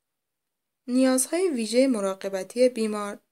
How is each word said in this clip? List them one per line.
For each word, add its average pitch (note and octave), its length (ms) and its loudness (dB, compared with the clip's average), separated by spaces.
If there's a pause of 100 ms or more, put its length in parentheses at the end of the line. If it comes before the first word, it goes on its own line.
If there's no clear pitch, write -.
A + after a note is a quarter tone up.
(880)
نیازهای C4 640 2
ویژه A#3+ 380 0
مراقبتی G3 840 0
بیمار G#3+ 500 -4 (140)